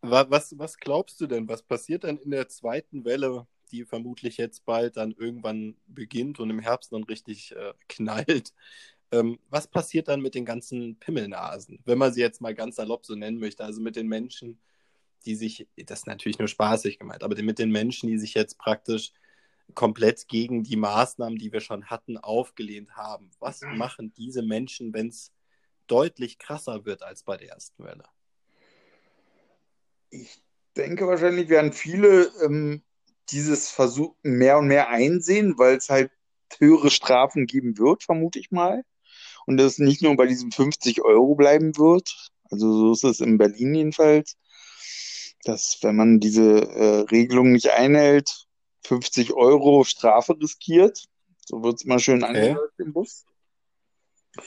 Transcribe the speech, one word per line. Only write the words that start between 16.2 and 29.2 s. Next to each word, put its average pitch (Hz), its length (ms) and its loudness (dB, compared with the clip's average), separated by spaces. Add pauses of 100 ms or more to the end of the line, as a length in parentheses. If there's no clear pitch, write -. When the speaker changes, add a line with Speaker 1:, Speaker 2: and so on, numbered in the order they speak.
Speaker 1:
nur 107 100 -6
spaßig 107 500 -4
gemeint, - 240 -20
aber 104 200 -8
mit 110 160 -6
den 113 120 -2
Menschen, 113 380 -4
die 110 100 -4
sich 107 160 -10
jetzt 110 240 -4
praktisch 110 540 -6 (640)
komplett 110 540 -2
gegen 117 340 -4
die 110 140 -8
Maßnahmen, 113 640 -4
die 107 140 -14
wir 110 80 -8
schon 104 260 -14
hatten, 117 320 -14
aufgelehnt 104 800 -10
haben? 104 340 -16 (100)
Was 135 220 -14
Speaker 2:
Mhm. 123 160 -14
Speaker 1:
machen 117 360 -12
diese 123 280 -12
Menschen, 113 500 -10
wenn's 113 400 -12 (540)
deutlich 127 520 -4
krasser 120 460 -14
wird 101 180 -12
als 95 200 -20
bei 98 160 -10
der - 100 -20
ersten - 340 -20
Welle? - 220 -20 (2000)